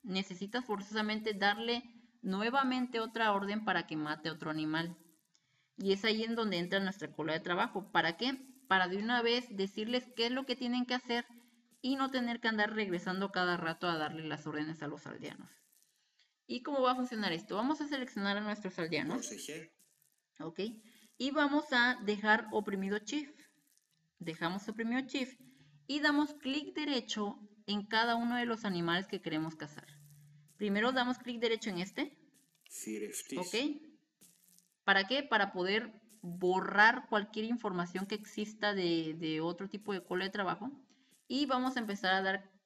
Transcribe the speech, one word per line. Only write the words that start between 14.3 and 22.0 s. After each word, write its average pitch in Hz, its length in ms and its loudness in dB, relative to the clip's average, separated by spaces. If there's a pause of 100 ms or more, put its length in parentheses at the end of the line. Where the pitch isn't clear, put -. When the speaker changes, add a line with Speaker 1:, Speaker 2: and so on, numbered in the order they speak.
Speaker 1:
órdenes 151 380 -4
a 147 40 -6
los 151 200 -10
aldeanos. - 420 -12 (960)
¿Y 247 160 -6
cómo 277 200 0
va 247 100 6
a 247 40 4
funcionar 220 360 -2
esto? 165 240 -4
Vamos 285 260 0
a 294 60 -4
seleccionar 214 500 -2
a 208 40 -2
nuestros 208 360 -4
aldeanos. 165 500 -2
Speaker 2:
Proteger. 147 440 -10 (680)
Speaker 1:
Ok. - 200 -8 (580)
Y 262 140 0
vamos 294 400 4
a 247 320 4